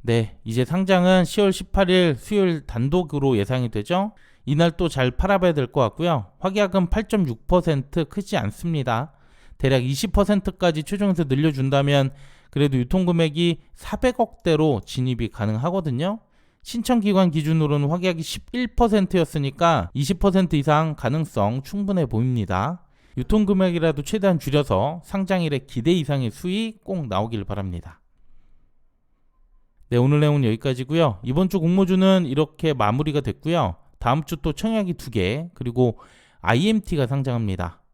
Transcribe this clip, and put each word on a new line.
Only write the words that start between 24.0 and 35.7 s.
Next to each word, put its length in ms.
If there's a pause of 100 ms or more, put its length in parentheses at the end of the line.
최대한 380
줄여서 640
상장일에 560
기대 320
이상의 400
수익 500
꼭 240
나오길 380
바랍니다. 560 (1900)
네, 100
오늘 220
내용은 220
여기까지고요. 800
이번 280
주 100
공모주는 640
이렇게 480
마무리가 480
됐고요. 560 (220)
다음 260
주 160
또 140
청약이 400
두 160
개, 420
그리고 460 (420)